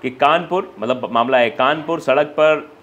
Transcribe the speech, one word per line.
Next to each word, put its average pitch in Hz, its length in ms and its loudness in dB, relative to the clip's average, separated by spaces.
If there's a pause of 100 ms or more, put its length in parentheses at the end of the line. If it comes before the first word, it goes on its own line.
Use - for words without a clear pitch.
कि 131 80 -4
कानपुर, 165 680 0
मतलब 117 320 -4
मामला 120 260 2
है 120 120 4
कानपुर, 151 500 -2
सड़क 143 280 0
पर 151 560 0